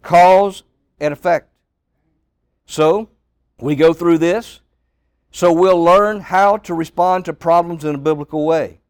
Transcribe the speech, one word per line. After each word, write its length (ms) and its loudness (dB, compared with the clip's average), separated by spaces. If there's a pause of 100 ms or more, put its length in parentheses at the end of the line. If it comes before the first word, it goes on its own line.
Cause 600 4 (360)
and 140 -4
effect. 360 -4 (1160)
So, 440 -2 (500)
we 160 -4
go 180 2
through 240 0
this, 420 -4 (680)
so 240 0
we'll 300 2
learn 380 2
how 360 0
to 160 -12
respond 520 -4
to 80 -10
problems 520 -2
in 80 -4
a 60 -8
biblical 440 -6
way. 360 -4 (100)